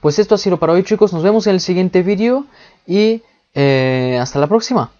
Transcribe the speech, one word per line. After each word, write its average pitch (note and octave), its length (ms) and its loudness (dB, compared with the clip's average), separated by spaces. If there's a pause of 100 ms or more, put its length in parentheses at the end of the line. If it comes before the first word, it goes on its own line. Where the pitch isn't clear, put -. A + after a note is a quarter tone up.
pues D3+ 180 0
esto G#3 160 2
ha - 40 -2
sido F#3 180 -2
para D#3+ 160 0
hoy, F#3 100 2
chicos. G3+ 300 0
Nos D#3+ 100 -4
vemos G#3 240 2
en G3+ 60 2
el F#3 80 0
siguiente F#3 400 0
vídeo A3 440 -2 (420)
y, G#3+ 340 0 (320)
eh, C3 680 0
hasta B2+ 200 -4
la D3 80 0
próxima. G#3+ 520 -2